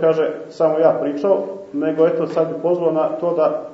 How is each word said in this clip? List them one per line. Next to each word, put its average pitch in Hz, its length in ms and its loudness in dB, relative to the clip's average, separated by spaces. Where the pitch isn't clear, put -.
kaže, 160 300 2
samo 156 300 0
ja 160 240 4
pričao, 147 420 0
nego 156 340 2
eto 165 200 0
sad 160 220 -2
bi - 140 -8
pozvao 175 300 0
na 156 160 0
to 175 260 -4
da 151 280 0